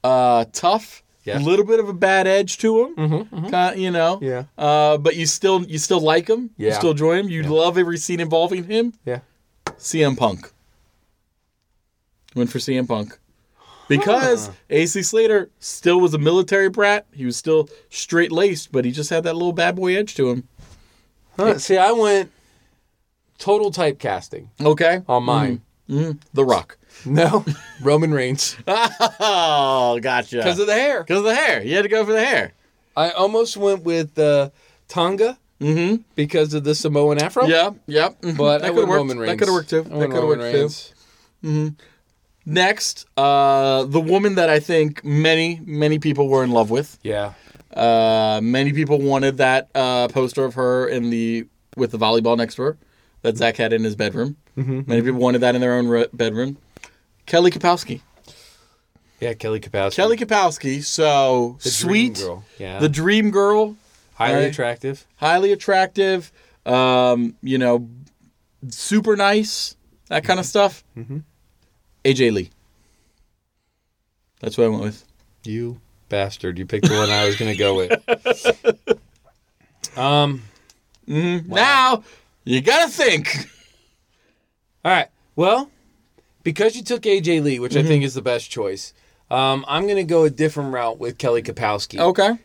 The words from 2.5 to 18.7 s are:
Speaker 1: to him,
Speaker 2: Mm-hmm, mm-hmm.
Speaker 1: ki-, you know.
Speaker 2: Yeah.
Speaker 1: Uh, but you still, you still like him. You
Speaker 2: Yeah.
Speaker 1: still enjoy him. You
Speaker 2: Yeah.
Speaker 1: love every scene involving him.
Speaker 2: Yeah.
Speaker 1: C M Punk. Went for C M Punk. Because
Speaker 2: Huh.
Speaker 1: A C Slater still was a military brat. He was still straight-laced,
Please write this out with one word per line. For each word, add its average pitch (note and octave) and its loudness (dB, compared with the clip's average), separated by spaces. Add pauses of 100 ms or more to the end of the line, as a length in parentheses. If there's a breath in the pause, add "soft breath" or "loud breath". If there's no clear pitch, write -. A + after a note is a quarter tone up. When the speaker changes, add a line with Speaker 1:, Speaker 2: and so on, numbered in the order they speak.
Speaker 1:
to A3 2
him, E4+ -12
Speaker 2:
Mm-hmm, D#3 -2 (100)
mm-hmm. F3+ 0
Speaker 1:
ki-, F#3+ -6
you F#3 -2
know. E3+ 0
Speaker 2:
Yeah. B2+ -4 (140)
Speaker 1:
Uh, D3+ 4
but D#3 0
you E3 -4
still, F#3+ -2
you D#3+ -8
still F3 0
like D#3+ 2
him. A#3 -2
You G#2+ -2
Speaker 2:
Yeah. G#2+ 0
Speaker 1:
still D#3 2
enjoy D#3+ 2
him. G3+ -4
You E3 -4
Speaker 2:
Yeah. C#3+ -4
Speaker 1:
love E3 2
every E3+ 0
scene E3+ -6
involving E3+ 0
him. A3+ -2 (120)
Speaker 2:
Yeah. B2 -6 (560)
Speaker 1:
C - -2
M C3+ 2
Punk. G#2 -2 (1800)
Went A#2+ -2
for B2+ -6
C B2+ -4
M B2+ -2
Punk. G#2+ -6 (720 soft breath)
Because A3+ 2
Speaker 2:
Huh. F#2+ -16 (180)
Speaker 1:
A D#3 2
C F#3 -4
Slater A3 2
still - 2
was E3+ 4
a - 0
military F#3 2
brat. G#3 0
He C#3+ -12
was B2 -4
still D#3 0 (220 loud breath)
straight-laced, E3+ -2